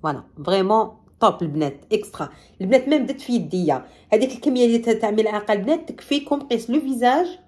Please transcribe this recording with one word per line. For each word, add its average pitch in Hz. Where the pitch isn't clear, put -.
فوالا 147
فريمون 196
توب 202
البنات، 151
اكسترا. 165
البنات 247
ميم 294
بدات 254
في -
يديا 165
هذيك 247
الكمية 247
اللي 233
ت-، 233
تاع 220
ملعقة 208
البنات 254
تكفيكم 285
قيس 233
لو 277
فيزاج. 269